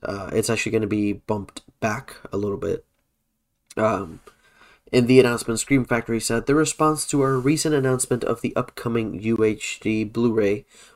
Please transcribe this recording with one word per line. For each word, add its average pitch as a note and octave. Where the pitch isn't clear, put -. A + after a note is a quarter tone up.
uh, G2
it's G#2+
actually A2
gonna A2
be G#2
bumped G2+
back A2+
a -
little G2+
bit. -
Um, G2+
in B2
the B2+
announcement, A#2
Scream C3+
Factory A2+
said, A#2
"The C#3
response D#3
to D3
our C3+
recent D3+
announcement B2+
of -
the B2
upcoming A2+
U A2
H G#2+
D A2
Blu-ray G#2+